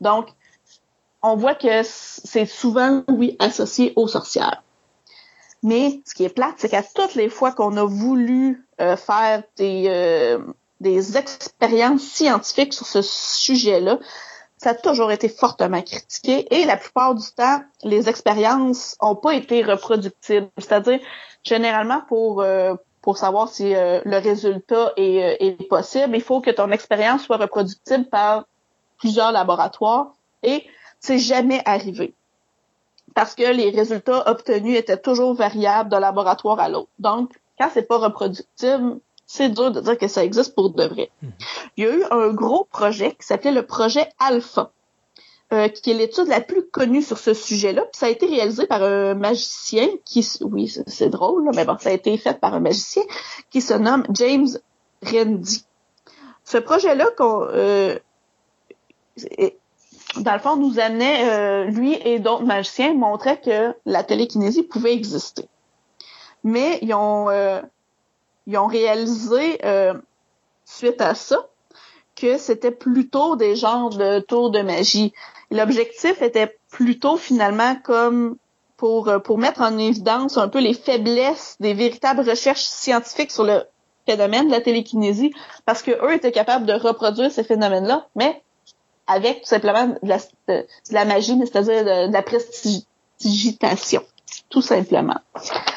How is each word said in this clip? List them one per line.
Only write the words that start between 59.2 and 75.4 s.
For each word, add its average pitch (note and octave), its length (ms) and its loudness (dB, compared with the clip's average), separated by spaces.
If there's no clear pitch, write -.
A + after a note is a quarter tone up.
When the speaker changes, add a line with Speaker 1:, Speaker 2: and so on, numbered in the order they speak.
Speaker 1:
est, - 200 0
dans G#3 160 0
le G3+ 60 -2
fond, C#4 160 0
nous C4+ 240 0
amenait, A#3 500 0
euh, G3+ 360 0
lui A#3 280 0
et A#3 240 0
d'autres A3+ 280 0
magiciens A3+ 500 0
montraient B3 440 0
que A3+ 360 0
la G3 180 0
télékinésie G#3+ 600 0
pouvait A#3+ 300 0
exister. G#3+ 520 -6
Mais B3+ 380 0
ils A3+ 120 -2
ont, G#3 360 0
euh, G3 320 0
ils G3+ 100 -2
ont G3+ 100 2
réalisé, A3+ 960 0
euh, G3 280 2
suite A#3+ 360 -2
à E3+ 140 2
ça, - 320 -2
que B3+ 220 0
c'était A#3+ 340 -2
plutôt C4 640 0
des G#3+ 200 2
genres A#3+ 340 0
de G3+ 300 0
tours A#3+ 300 0
de G#3 120 0
magie. G3 520 0